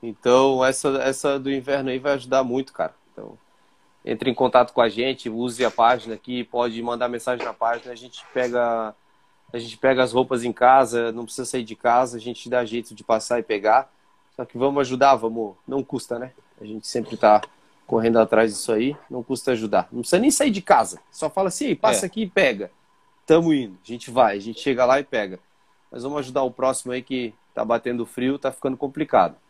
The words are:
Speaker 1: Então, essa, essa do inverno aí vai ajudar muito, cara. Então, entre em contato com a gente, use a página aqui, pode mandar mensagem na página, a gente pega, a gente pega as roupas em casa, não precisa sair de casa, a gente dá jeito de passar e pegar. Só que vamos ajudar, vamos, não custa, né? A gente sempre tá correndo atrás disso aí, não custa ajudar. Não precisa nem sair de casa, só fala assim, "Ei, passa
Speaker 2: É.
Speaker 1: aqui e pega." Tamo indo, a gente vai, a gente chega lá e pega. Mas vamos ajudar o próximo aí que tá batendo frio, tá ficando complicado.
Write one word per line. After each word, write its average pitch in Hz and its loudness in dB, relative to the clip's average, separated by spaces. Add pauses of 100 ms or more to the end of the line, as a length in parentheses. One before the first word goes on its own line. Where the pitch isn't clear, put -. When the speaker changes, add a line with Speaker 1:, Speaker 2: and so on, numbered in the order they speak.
Speaker 1:
Então, 127 2
essa, 131 0 (140)
essa 135 -2
do 135 -6
inverno 135 -2
aí 127 -4
vai 143 -2
ajudar 131 0
muito, 131 -4
cara. - -6 (180)
Então, - -18 (680)
entre 120 -4
em 117 -2
contato 123 2
com - 0
a 117 4
gente, 123 -4
use 117 -4
a 113 2
página 113 2
aqui, 123 -8
pode 120 -4
mandar 120 -4
mensagem 120 -6
na 117 -8
página, 117 -4
a 120 -14
gente 120 -20
pega, 120 -2 (580)
a 120 -6
gente 113 -12
pega 131 4
as 120 0
roupas 123 0
em 120 -4
casa, 120 4
não 117 -8
precisa 123 -10
sair 123 -6
de 110 -16
casa, 120 0
a 113 -10
gente 120 -12
dá 123 -2
jeito 113 -10
de 104 -20
passar 117 -2
e - -6
pegar. 107 2 (460)
Só 127 -8
que - -16
vamos 139 0
ajudar, 131 4
vamos, 113 -6 (140)
não 135 -4
custa, 120 -8
né? 127 -12 (260)
A - -20
gente 107 -12
sempre 113 -6
tá 107 6 (440)
correndo 113 2
atrás 113 4
disso 110 -4
aí, 127 0 (140)
não 127 -8
custa 131 -4
ajudar. 104 0
Não 120 -8
precisa 175 2
nem 269 4
sair 302 2
de 196 -2
casa, 123 2 (100)
só - -6
fala 190 0
assim, 285 -4
"Ei, 214 0
passa 202 0
Speaker 2:
É. - -4
Speaker 1:
aqui 220 -6
e 214 -4
pega." 123 0 (560)
Tamo 160 6
indo, 117 -2
a - -20
gente 120 -12
vai, 113 4
a - -6
gente 110 -10
chega 127 0
lá 131 4
e 143 -4
pega. 101 -6 (540)
Mas 120 -12
vamos 143 -4
ajudar 131 -2
o 131 0
próximo 127 -2
aí 131 -6
que 123 -6 (200)
tá 117 -4
batendo 117 -2
frio, 131 -2
tá 135 -4
ficando 131 -4
complicado. 135 0 (140)